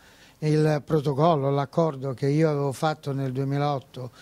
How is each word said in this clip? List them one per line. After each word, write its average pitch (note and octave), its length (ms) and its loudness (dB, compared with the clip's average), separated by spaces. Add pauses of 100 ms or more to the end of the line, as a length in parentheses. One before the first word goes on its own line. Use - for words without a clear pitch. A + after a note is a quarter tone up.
(400)
il D3+ 440 2
protocollo, D3 680 2
l'accordo C#3 640 -2
che A#2 140 -2
io D3+ 220 2
avevo C#3+ 240 -2
fatto D3+ 400 -4
nel C3+ 180 -4
duemilaotto C#3 800 -4 (100)